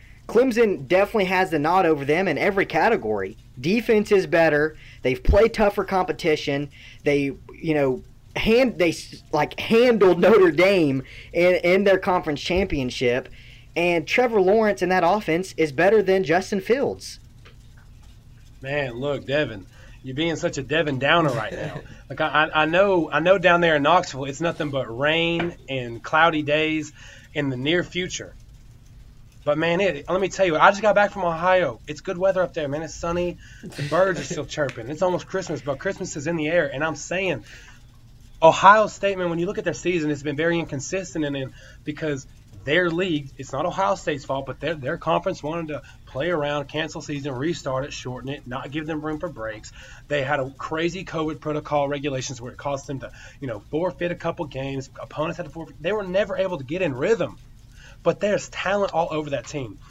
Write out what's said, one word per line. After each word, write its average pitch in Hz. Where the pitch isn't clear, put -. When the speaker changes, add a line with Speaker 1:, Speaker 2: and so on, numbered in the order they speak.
Speaker 1:
Clemson 220
definitely 196
has 185
the 160
nod 170
over 143
them 165
in 147
every 190
category. 110
Defense 214
is 185
better. 156
They've 127
played 220
tougher 208
competition. 151
They, 143
you 160
know, 135
hand-, 226
they 175
s-, -
like, 151
handled 220
Notre 185
Dame 151
in, 180
in 185
their 190
conference 170
championship. 135
And 170
Trevor 233
Lawrence 202
in 175
that 185
offense 185
is 160
better 190
than 190
Justin 185
Fields. 208
Speaker 2:
Man, 135
look, 131
Devin, 131
you're 131
being 160
such 170
a 135
Devin 147
Downer 151
right 110
now. 143
Speaker 1:
<laughs> -
Speaker 2:
Like, 135
I, 156
I, 156
I 151
know, 180
I 147
know 185
down 175
there 165
in 139
Knoxville, 143
it's 135
nothing 160
but 131
rain 165
and 120
cloudy 160
days 151
in 143
the 131
near 156
future. -
But, 147
man, 170
it, 151
let 180
me 185
tell 190
you, 160
I 160
just 202
got 208
back 202
from 196
Ohio. 170
It's 147
good 185
weather 185
up -
there, 151
man. 147
It's 151
sunny. 175
The 175
birds 185
are 147
still 156
chirping. 123
It's 151
almost 180
Christmas, 165
but 135
Christmas 190
is 139
in 170
the 151
air. 160
And 139
I'm 160
saying, 175
Ohio 196
State, 196
man, 180
when 165
you 175
look 208
at 202
their 165
season, 165
it's 139
been 143
very 165
inconsistent. 160
And 143
then 135
because 147
their 175
league, 160
it's 135
not 143
Ohio 196
State's 156
fault, 135
but 131
their, 160
their 147
conference 170
wanted 160
to 139
play 147
around, 147
cancel 156
season, 143
restart 135
it, 147
shorten 127
it, 139
not 127
give 156
them 156
room 156
for 175
breaks. 110
They 147
had 139
a 135
crazy 170
covid 156
protocol 147
regulations 139
where 120
it -
caused 143
them 135
to, 110
you 139
know, 107
forfeit 175
a 165
couple 165
games. 135
Opponents 156
had 170
to 139
forfeit. 156
They 170
were 208
never 190
able 185
to 135
get 156
in 156
rhythm. 156
But 165
there's 202
talent 196
all -
over 151
that 123
team. 120